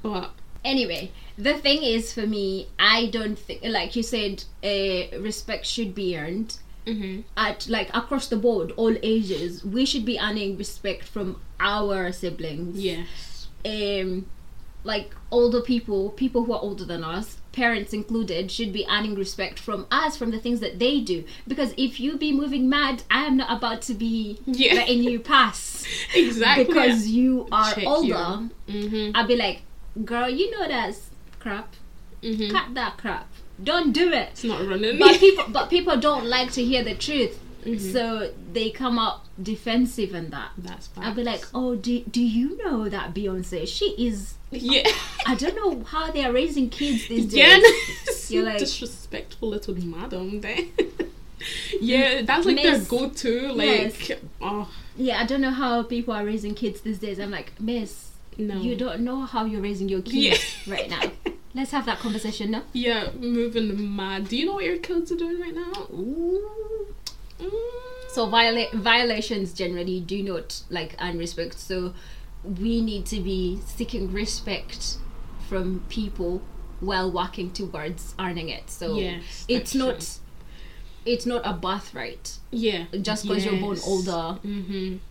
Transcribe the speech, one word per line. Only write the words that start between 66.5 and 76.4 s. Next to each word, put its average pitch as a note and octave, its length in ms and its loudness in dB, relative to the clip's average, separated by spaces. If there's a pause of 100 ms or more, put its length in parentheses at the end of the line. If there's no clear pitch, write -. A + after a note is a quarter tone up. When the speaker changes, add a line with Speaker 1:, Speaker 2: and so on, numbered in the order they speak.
Speaker 1:
Mm. F#4 100 -6 (600)
Speaker 2:
So A3+ 140 0
viola-, A#3 460 4
violations A3 800 2
generally F3+ 480 -2
do F#3+ 220 -4
not, F3+ 480 -6
like, E3 300 -6
earn E3+ 180 -4
respect. E3+ 400 -6
So F#3 340 -4 (520)
we G#3 360 0
need G#3+ 260 -2
to G#3+ 140 -4
be F#3 460 0
seeking G3 460 -4
respect - 840 -4 (520)
from F#3 420 -2
people F#3+ 500 -2 (400)